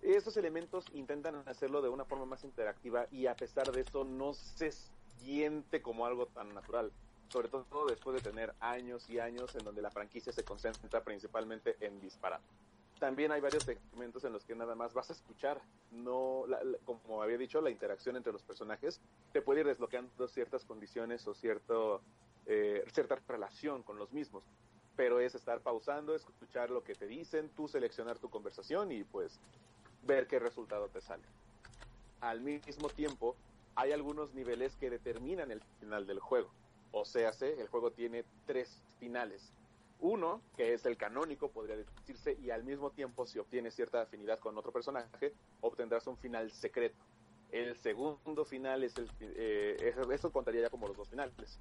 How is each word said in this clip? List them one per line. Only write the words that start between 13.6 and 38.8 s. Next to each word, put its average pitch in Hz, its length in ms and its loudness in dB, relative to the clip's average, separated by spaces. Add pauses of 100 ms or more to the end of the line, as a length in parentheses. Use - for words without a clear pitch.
segmentos 123 580 -6
en 123 100 -2
los 104 120 -6
que 113 100 -6
nada 117 220 -4
más 117 180 -4
vas 123 160 -2
a 165 40 -6
escuchar, - 460 -2 (300)
no, 127 560 0
la, 127 160 0
la, 127 220 0
como 113 360 -4
había 113 160 2
dicho, 131 240 2
la 151 100 4
interacción 110 460 -2
entre 117 160 -2
los 101 120 -8
personajes 107 560 -6 (320)
te 143 100 6
puede 143 180 6
ir 151 60 6
desbloqueando 123 640 0
ciertas 123 360 -2
condiciones 113 640 -4
o 107 80 -2
cierto, 110 680 2 (460)
eh, 104 460 4
cierta 131 340 4
relación 123 560 -4
con 104 160 -10
los 104 140 -6
mismos, 131 320 -6 (500)
pero 123 240 6
es 123 160 4
estar 117 260 -2
pausando, 147 540 0
escuchar - 560 -4
lo 123 140 0
que 104 100 -6
te 104 140 -8
dicen, 156 480 -2
tú 151 100 -2
seleccionar 117 540 0
tu 123 100 -8
conversación 123 640 -2
y 110 100 -2
pues - 380 -4 (680)
ver 135 220 6
qué 131 100 4
resultado 110 500 0
te - 120 -8
sale. 85 240 -10 (960)
Al 117 200 0
mismo 147 480 -4
tiempo, 135 460 0 (400)
hay 135 180 4
algunos 147 400 -2
niveles 127 440 -2
que 127 140 -2
determinan 123 600 -4
el 107 100 -6 (200)
final 107 260 -2
del 98 120 -2
juego. 117 320 2 (420)
O 104 120 0
sea, 113 360 4
el 131 280 0
juego 117 220 2
tiene 117 340 -2 (220)
tres 127 340 -2 (180)